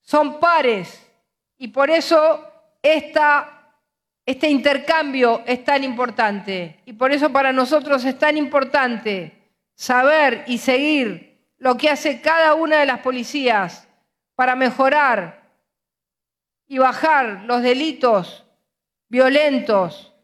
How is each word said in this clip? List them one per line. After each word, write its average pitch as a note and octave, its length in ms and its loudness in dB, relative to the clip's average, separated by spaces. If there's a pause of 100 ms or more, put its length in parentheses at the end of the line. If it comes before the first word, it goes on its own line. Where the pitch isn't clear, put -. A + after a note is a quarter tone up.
Son D4 400 -2
pares C4+ 640 0 (520)
y B3+ 100 -14
por C#4 220 0
eso D#4 580 2 (340)
esta, D4 920 0 (520)
este C4 220 -2
intercambio C#4 960 0
es B3 180 -4
tan C#4 200 0
importante. G3+ 1000 -6
Y B3 80 -20
por B3+ 180 0
eso D4 180 0
para C4 220 2
nosotros C4 520 0
es B3+ 140 -4
tan D4+ 180 0
importante B3+ 1160 -4 (220)
saber C4 720 2
y A#3+ 120 -4
seguir B3+ 760 -2 (260)
lo B3+ 180 0
que D4+ 140 0
hace C#4+ 300 -4
cada D#4+ 340 2
una D#4 240 0
de D4 80 2
las B3+ 140 -4
policías A#3+ 880 -4 (460)
para B3+ 220 0
mejorar C4 920 0 (1200)
y C4+ 120 -8
bajar B3+ 680 0
los A#3+ 180 -2
delitos B3 840 0 (640)
violentos B3+ 1040 0 (120)